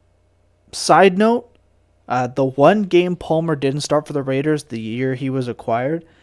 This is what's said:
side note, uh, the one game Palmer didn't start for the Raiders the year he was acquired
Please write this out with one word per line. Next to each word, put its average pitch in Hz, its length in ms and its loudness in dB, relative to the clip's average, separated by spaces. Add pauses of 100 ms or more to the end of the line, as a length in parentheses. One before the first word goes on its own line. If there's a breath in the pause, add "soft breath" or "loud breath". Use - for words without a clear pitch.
(720)
side 180 460 4
note, 226 380 0 (520)
uh, 123 200 -2
the 135 180 -2
one 151 380 4
game 180 320 2
Palmer 160 400 -2
didn't 139 260 -2
start 151 260 -2
for 147 60 -12
the 143 100 -4
Raiders 139 420 -2
the 117 140 -10
year 123 360 -4
he 131 140 -6
was 131 180 -4
acquired 123 580 -4 (180 soft breath)